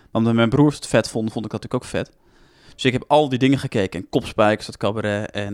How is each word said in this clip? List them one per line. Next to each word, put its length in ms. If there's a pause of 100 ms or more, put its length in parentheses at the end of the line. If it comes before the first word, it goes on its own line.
(120)
Maar 100
omdat 120
mijn 160
broers 260
het 120
vet 220
vonden, 220
vond 140
ik 60
dat 120
natuurlijk 320
ook 100
vet. 120 (560)
Dus 120
ik 80
heb 140
al 220
die 100
dingen 200
gekeken. 400
En 100
Kopspijkers, 560
dat 120
cabaret. 540
En, 220